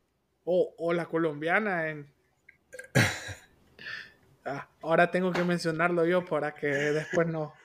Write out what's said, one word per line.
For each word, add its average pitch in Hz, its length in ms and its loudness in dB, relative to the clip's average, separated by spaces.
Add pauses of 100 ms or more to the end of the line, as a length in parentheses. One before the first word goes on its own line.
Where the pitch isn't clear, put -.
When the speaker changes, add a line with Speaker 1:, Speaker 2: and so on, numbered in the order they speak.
(440)
Speaker 1:
O, 175 340 2
o 165 160 0
la 170 120 0
colombiana 165 840 0
en 147 200 -12 (840)
Speaker 2:
<laughs> - 80 6 (1400)
Speaker 1:
Ah, 135 200 -8 (140)
ahora 165 300 4
tengo 180 200 0
que 175 140 0
mencionarlo 175 640 2
yo 180 180 2
para 151 300 -4
que - 140 -4
después 147 580 0
no, 160 260 -6 (120)